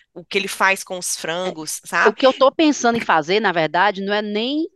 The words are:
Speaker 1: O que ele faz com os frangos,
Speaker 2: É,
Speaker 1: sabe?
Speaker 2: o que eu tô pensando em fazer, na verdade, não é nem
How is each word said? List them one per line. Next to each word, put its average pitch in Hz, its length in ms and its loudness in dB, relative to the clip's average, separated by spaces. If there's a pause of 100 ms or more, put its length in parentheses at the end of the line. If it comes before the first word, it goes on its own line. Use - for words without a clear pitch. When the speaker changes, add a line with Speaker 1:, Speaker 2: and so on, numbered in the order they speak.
(120)
Speaker 1:
O 175 120 -18
que - 140 -6
ele 196 100 -4
faz 190 360 0
com 185 140 -10
os - 180 -6
frangos, 165 680 -6
Speaker 2:
É, - 20 -20
Speaker 1:
sabe? 180 240 2
Speaker 2:
o 220 60 2
que 269 120 2
eu 262 60 6
tô 269 200 4
pensando 262 460 2
em - 20 -2
fazer, 175 400 2
na 196 120 2
verdade, 175 500 0
não 196 120 -2
é 214 80 -2
nem 240 540 -4